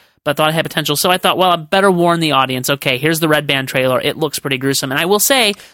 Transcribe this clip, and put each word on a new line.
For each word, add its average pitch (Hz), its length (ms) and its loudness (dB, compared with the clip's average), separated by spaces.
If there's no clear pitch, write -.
but 143 140 -2
thought 156 120 2
it 156 40 0
had 160 120 -2
potential. 151 300 -4
So 185 160 0
I 185 80 2
thought, 170 200 0
"Well, 180 120 4
I 170 60 2
better 196 340 0
warn 170 280 2
the 160 140 0
audience. 131 360 0
Okay, 139 300 -2
here's 156 200 0
the 165 80 0
Red 151 200 2
Band 135 200 0
trailer. 131 340 0
It 139 160 -2
looks 151 220 -4
pretty 139 200 -4
gruesome." 135 320 -2
And 143 80 -2
I 165 60 0
will 202 140 2
say, 226 340 2